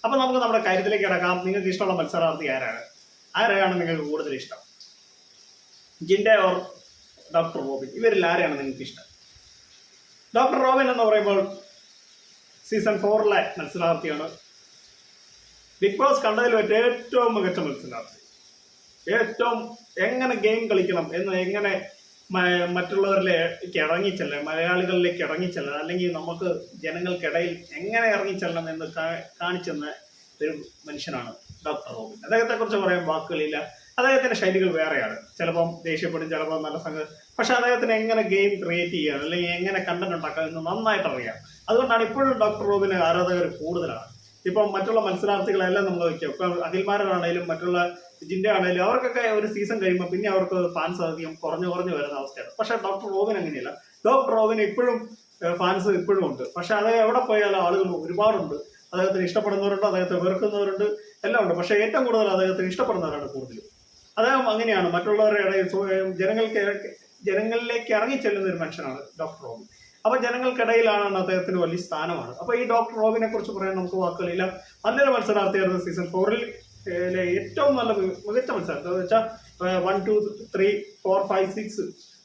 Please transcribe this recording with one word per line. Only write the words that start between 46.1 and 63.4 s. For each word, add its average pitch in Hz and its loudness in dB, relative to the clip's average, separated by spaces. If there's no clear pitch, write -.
ഇപ്പം 175 -2
അഖിൽമാരാണേലും 180 0
മറ്റുള്ള 175 -2
ജിൻഡ 185 -2
ആണേലും 185 2
അവർക്കൊക്കെ 247 0
ഒരു 214 0
സീസൺ 208 -4
കഴിയുമ്പോൾ 180 0
പിന്നെ 196 -2
അവർക്ക് 185 0
ഫാൻസ് 170 -4
അധികം 160 -6
കുറഞ്ഞു 165 -4
കുറഞ്ഞു 175 -4
വരുന്ന 143 -4
അവസ്ഥയാണ്. - -10
പക്ഷെ 220 0
ഡോക്ടർ 226 -4
റോബിൻ 202 0
അങ്ങനെയല്ല. 147 -6
ഡോക്ടർ 262 4
റോബിൻ 220 4
ഇപ്പോഴും, 233 2
ഏഹ്, 175 0
ഫാൻസ് 185 2
ഇപ്പോഴും 190 2
ഉണ്ട്. 127 -4
പക്ഷെ 175 0
അത് 208 2
എവിടെ 226 4
പോയാലും 208 2
ആളുകൾ 185 2
ഒരുപാടുണ്ട്. 180 0
അദ്ദേഹത്തിന് 185 0
ഇഷ്ടപ്പെടുന്നവരുണ്ട്, 202 0
അദ്ദേഹത്തെ 185 0
വെറുക്കുന്നവരുണ്ട്, 196 0
എല്ലാം 226 2
ഉണ്ട്. 175 2
പക്ഷെ 175 0
ഏറ്റവും 220 2
കൂടുതൽ 220 4
അദ്ദേഹത്തിന് 185 2
ഇഷ്ടപ്പെടുന്നവരാണ് 160 -2
കൂടുതലും. 123 -12